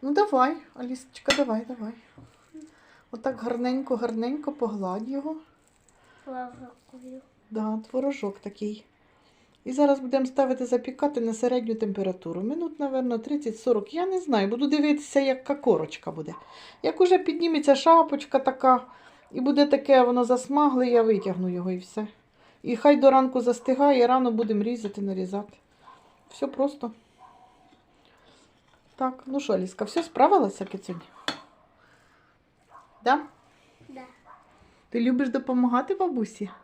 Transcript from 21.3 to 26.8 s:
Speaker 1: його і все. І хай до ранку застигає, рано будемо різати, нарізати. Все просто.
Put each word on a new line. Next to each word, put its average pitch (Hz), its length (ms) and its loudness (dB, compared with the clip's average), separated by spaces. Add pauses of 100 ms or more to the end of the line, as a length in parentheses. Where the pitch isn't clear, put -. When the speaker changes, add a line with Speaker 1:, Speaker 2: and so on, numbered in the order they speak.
Speaker 1:
його 180 220 -4
і 180 60 -4
все. 214 300 -10 (560)
І 240 120 -2
хай 294 200 6
до 269 160 8
ранку 262 300 4
застигає, 254 680 2
рано 254 240 2
будемо 220 320 -2
різати, 220 380 -6
нарізати. 196 520 -6 (760)
Все - 180 -8
просто. 269 440 -6 (2000)